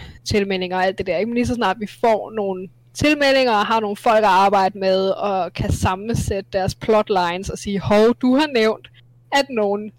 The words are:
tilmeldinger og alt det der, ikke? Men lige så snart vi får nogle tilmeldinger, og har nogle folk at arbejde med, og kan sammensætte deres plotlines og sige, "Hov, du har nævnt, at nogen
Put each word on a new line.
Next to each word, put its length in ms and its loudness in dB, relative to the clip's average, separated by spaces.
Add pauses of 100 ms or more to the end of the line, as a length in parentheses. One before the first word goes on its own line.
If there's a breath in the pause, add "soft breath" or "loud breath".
(260 loud breath)
tilmeldinger 520 -2
og 80 0
alt 120 -2
det 100 -6
der, 100 -2
ikke? 120 -2
Men 60 -4
lige 120 0
så 80 -2
snart 240 -2
vi 80 -8 (140)
får 300 2
nogle 360 -6 (260)
tilmeldinger, 600 2
og 120 2
har 140 0
nogle 180 -4
folk 260 2
at 60 4
arbejde 500 4
med, 300 2
og 440 -2
kan 180 -4
sammensætte 840 -4
deres 220 -2
plotlines 720 0
og 80 -8
sige, 220 -4
"Hov, 420 4
du 140 2
har 180 2
nævnt, 340 -2 (440 soft breath)
at 180 0
nogen 500 -2